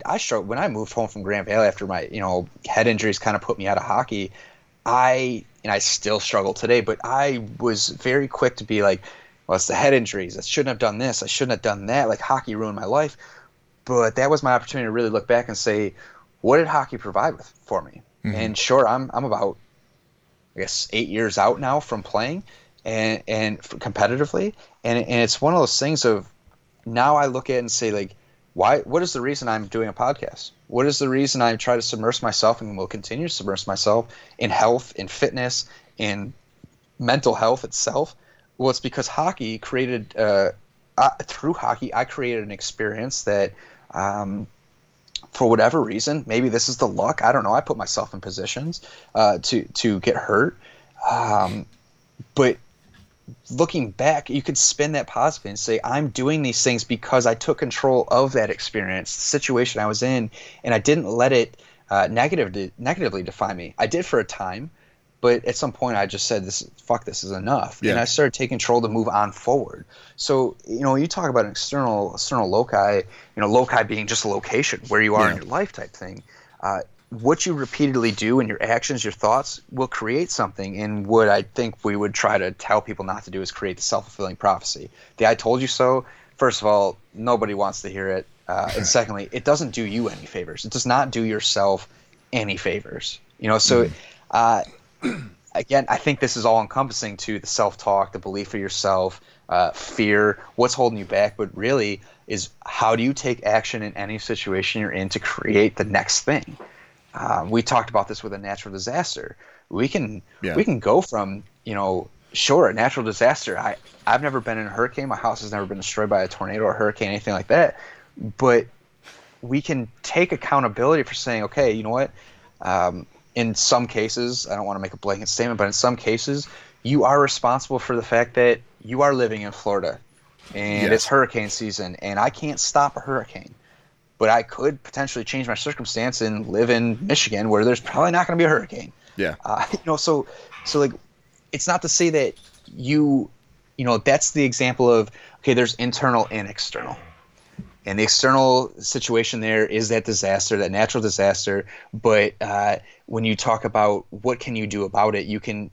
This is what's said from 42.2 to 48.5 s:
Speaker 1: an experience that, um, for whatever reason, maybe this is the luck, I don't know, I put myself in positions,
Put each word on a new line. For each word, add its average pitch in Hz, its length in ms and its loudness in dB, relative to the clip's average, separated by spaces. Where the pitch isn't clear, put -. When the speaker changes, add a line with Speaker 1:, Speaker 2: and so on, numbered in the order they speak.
Speaker 1:
an 101 80 -10
experience 110 720 -6
that, 101 280 0
um, 101 540 -4
for 120 180 4
whatever 117 320 6
reason, 113 440 -2
maybe 120 220 2
this 117 220 0
is 123 80 -8
the 127 100 2
luck, 101 340 0
I 117 100 6
don't 131 120 2
know, 101 80 2
I 127 80 4
put 131 160 -4
myself 101 380 -6
in 95 80 -12
positions, 101 580 -8